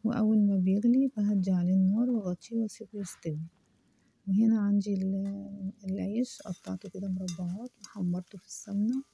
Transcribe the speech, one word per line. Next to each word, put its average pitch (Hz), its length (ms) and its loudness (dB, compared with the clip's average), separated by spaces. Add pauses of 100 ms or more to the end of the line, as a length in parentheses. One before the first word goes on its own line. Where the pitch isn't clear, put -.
وأول 214 340 2
ما 202 180 4
بيغلي 220 600 4
بهدي 202 340 2
عليه 180 220 2
النار 202 380 4
وأغطيه 202 460 -2
وأسيبه 214 440 -4
يستوي. 160 380 -6 (880)
وهنا 220 320 4
عندي 202 340 2
ال-، 196 800 -4 (120)
العيش 196 580 -4
قطعته 185 460 -8
كده 190 200 -8
مربعات 185 600 -6 (120)
وحمرته 180 560 -6
في - 80 -20
السمنة. 214 560 -2 (120)